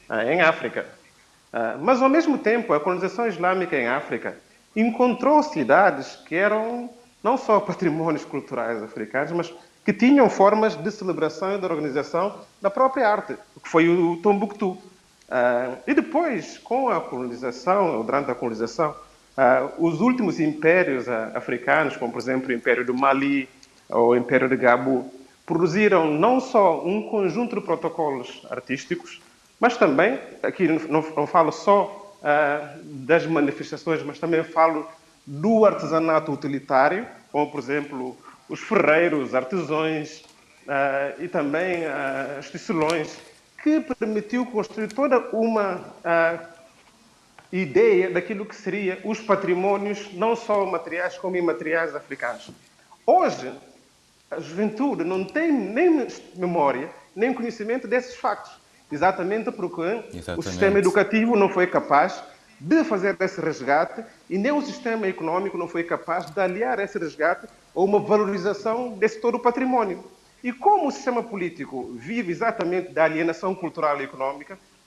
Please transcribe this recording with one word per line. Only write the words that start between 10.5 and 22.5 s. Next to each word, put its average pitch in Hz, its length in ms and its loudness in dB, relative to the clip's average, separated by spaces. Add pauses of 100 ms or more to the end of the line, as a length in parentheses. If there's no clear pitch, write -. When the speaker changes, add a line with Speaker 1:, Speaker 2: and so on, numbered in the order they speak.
Speaker 1:
de 165 160 -4
celebração 185 640 -4
e - 20 -2
de 185 80 -4
organização 165 680 -2 (260)
da - 80 0
própria 254 380 2
arte, 208 280 0 (260)
que - 80 -16
foi 165 200 6
o 170 280 2
Tombuctu. 202 600 0 (520)
Ah, 123 460 2 (120)
e 269 60 2
depois, 277 640 0
com 247 320 -2
a 175 120 2
colonização, 127 960 -2
ou 110 60 -2
durante 135 280 0
a 120 40 -4
colonização, 117 600 -4 (420)
ah, 131 320 4 (100)
os 165 220 0
últimos 220 380 2
impérios, 156 720 2
ah, 113 260 -4
africanos, 135 600 0
como 120 140 -4
por 120 100 -8
exemplo 131 280 -2
o 127 40 -2